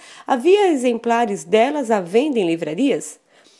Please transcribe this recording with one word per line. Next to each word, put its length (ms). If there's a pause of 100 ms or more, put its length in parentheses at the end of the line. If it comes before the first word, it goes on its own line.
(280)
havia 400
exemplares 760
delas 460
à 100
venda 380
em 80
livrarias? 720 (400)